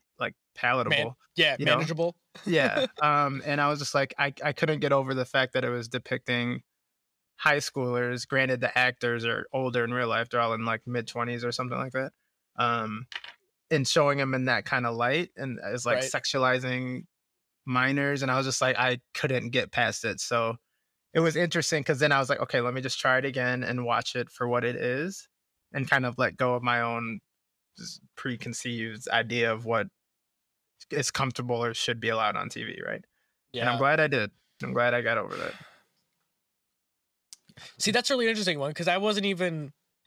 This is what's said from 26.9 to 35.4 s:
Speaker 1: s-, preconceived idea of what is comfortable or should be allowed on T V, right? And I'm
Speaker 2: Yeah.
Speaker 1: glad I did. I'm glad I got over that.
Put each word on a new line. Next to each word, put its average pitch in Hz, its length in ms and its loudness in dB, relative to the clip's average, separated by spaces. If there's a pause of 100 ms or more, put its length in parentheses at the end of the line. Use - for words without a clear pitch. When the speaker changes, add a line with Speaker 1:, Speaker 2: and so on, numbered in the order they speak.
Speaker 1:
s-, - 200 -14 (180)
preconceived 117 920 -6
idea 117 440 2
of 113 120 -6
what 110 220 0 (1040)
is 139 200 -2
comfortable 123 520 -2
or 117 120 -2
should 117 260 -2
be 110 80 0
allowed 110 280 0
on 98 120 -6
T 107 160 -10
V, - 200 -10
right? 107 200 -8 (540)
And 123 100 2
I'm 123 80 0
Speaker 2:
Yeah. - 20 -6
Speaker 1:
glad 147 220 4
I 151 60 4
did. 120 240 0 (320)
I'm 127 100 -6
glad 120 220 2
I 123 80 0
got 113 160 0
over 98 180 -6
that. 82 180 -6 (2250)